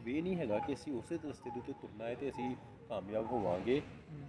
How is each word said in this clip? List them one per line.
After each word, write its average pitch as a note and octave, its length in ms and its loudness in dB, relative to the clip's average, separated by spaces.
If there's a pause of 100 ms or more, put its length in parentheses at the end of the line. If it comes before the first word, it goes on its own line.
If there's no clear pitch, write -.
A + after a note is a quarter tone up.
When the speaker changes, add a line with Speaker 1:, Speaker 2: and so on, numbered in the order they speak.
Speaker 1:
ਵੇ C3 180 -2
ਨਹੀਂ F#3 140 0
ਹੈਗਾ A2+ 240 0
ਕਿ C#3 140 -2
ਅਸੀਂ C#3+ 200 -8
ਉਸੇ C3 320 -4
ਰਸਤੇ B2+ 240 6
ਦੇ A#2+ 100 0
ਉੱਤੇ A#2+ 140 -4
ਤੁਰਨਾ G#2+ 320 -8
ਹੈ A#2 100 0
ਤੇ C3 140 0
ਅਸੀਂ B2 260 0 (340)
ਕਾਮਯਾਬ A2 420 0
ਹੋਵਾਂਗੇ, A2 480 4
Speaker 2:
ਹੂੰ। - 500 -10